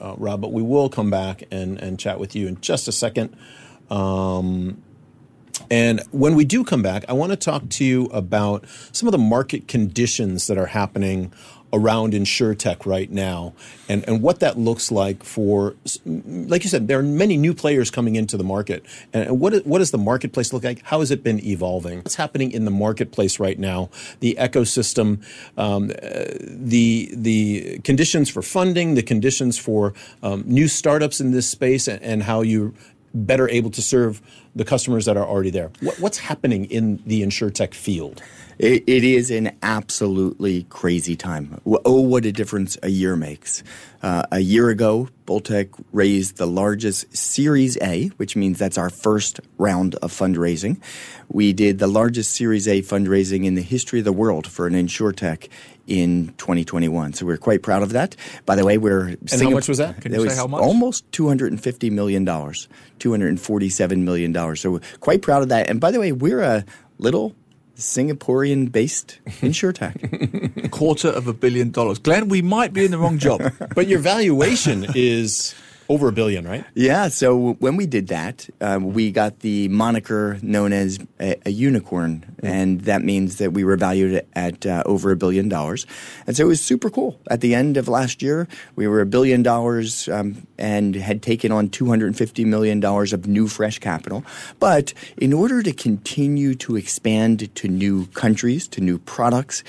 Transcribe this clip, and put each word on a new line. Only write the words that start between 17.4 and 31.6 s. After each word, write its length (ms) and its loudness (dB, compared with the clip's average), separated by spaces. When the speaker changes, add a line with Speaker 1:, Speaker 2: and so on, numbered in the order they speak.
Speaker 1:
players 380 2
coming 260 0
into 200 -2
the 80 -2
market. 420 -4
And, 160 0
and 120 2
what, 260 2
what 120 2
does 120 2
the 80 0
marketplace 540 -2
look 100 -4
like? 220 -6
How 160 0
has 100 0
it 140 -2
been 200 0
evolving? 540 -4
What's 160 -8
happening 380 -4
in 140 -2
the 40 0
marketplace 680 0
right 180 -2
now? 320 -4
The 180 0
ecosystem, 840 0
um, 320 -2
uh, 340 -8
the, 720 0
the 680 0
conditions 500 2
for 120 -6
funding, 520 0
the 80 4
conditions 560 0
for, 340 0
um, 240 -4
new 220 4
startups 520 0
in 120 0
this 160 0
space, 400 0